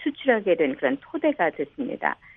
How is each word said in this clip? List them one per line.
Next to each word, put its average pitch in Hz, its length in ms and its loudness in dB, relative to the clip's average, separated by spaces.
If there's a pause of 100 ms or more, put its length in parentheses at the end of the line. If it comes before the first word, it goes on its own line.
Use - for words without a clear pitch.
수출하게 226 540 2
된 143 180 2
그런 139 260 -2
토대가 294 500 0
됐습니다. - 680 -4 (200)